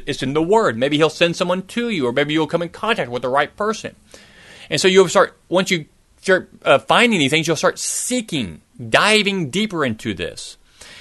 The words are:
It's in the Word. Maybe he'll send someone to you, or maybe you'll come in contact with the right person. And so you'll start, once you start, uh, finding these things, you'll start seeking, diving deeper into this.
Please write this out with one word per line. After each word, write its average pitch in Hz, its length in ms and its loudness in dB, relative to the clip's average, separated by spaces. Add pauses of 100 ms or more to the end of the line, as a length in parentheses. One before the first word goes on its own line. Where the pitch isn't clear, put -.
It's 143 180 -6
in 135 100 -4
the 156 80 2
Word. 175 360 2
Maybe 143 200 0
he'll 156 120 4
send 170 260 0
someone 185 320 -2
to 240 220 -4
you, 156 180 -2
or 120 60 -2
maybe 147 200 0
you'll 156 140 0
come 170 140 -2
in 170 80 -6
contact 208 420 -4
with 127 120 -6
the 127 60 -2
right 139 260 0
person. 214 400 -6 (720)
And - 100 -2
so 196 80 4
you'll 190 220 6
start, - 280 2 (120)
once 185 220 0
you 160 140 -2 (360)
start, - 280 0 (140)
uh, 139 160 6
finding 208 400 2
these 131 120 2
things, 156 160 0
you'll 160 80 0
start - 240 -2
seeking, 143 840 -6 (280)
diving 190 600 2
deeper 175 340 -4
into 110 300 -4
this. 78 440 -12 (440)